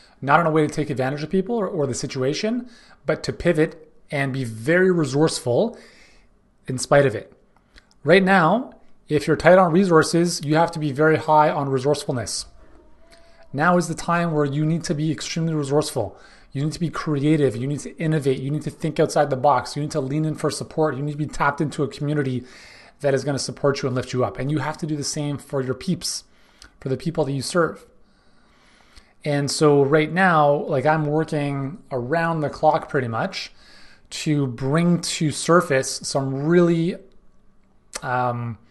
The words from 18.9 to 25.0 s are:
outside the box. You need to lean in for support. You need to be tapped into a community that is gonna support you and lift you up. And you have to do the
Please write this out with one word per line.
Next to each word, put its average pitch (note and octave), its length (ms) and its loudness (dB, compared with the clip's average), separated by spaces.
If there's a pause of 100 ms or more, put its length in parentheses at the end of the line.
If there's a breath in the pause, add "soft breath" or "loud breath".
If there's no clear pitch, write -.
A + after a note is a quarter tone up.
outside D3 300 2
the C3+ 80 -2
box. B2+ 380 2
You D3 60 -4
need D3 100 -6
to D3+ 100 -2
lean C#3+ 240 -2
in D3+ 100 -4
for D3+ 160 -2
support. D3 460 -4
You C#3 60 -6
need D3 100 -6
to C#3+ 40 -12
be D3+ 80 -4
tapped C#3+ 360 -2
into D3+ 220 -2
a C3 40 -2
community C#3 560 -4 (560 loud breath)
that C#3 140 0
is B2+ 100 0
gonna C3+ 160 -2
support C#3 420 -2
you C#3 60 -2
and B2 80 -2
lift B2 160 -4
you B2 140 0
up. G2 140 -6
And C3 120 -4
you D3+ 80 0
have D3 200 -6
to F3 60 -8
do D3+ 120 -4
the C#3 80 -6